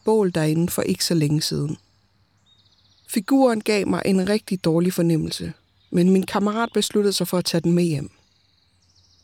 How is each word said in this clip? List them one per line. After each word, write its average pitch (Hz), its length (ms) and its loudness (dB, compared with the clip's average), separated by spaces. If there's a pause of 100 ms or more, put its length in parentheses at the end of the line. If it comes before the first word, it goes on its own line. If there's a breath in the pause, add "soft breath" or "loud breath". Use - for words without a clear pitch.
bål 214 260 2
derinde 160 380 0
for - 140 -4
ikke - 220 -2
så 180 100 0
længe 151 260 2
siden. 151 360 -4 (1300)
Figuren 247 520 2
gav 208 280 -2
mig 180 160 -2
en 190 240 0
rigtig 208 360 -2
dårlig 175 280 2
fornemmelse, 165 600 -2 (400)
men 180 180 4
min 190 160 4
kammerat 208 480 -2
besluttede 208 380 0
sig 180 160 -4
for 180 100 -2
at 175 60 -2
tage 170 160 -2
den 170 120 0
med 175 120 2
hjem. 156 260 -4 (1120)